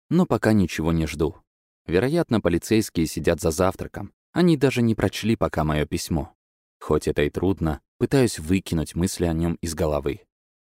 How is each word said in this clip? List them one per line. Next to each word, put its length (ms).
но 160
пока 260
ничего 400
не 160
жду. 300
Вероятно, 560
полицейские 640
сидят 340
за 120
завтраком. 600
Они 240
даже 240
не 120
прочли 440
пока 260
моё 220
письмо. 480
Хоть 260
это 140
и 80
трудно, 500
пытаюсь 420
выкинуть 560
мысли 280
о 80
нём 300
из 120
головы. 460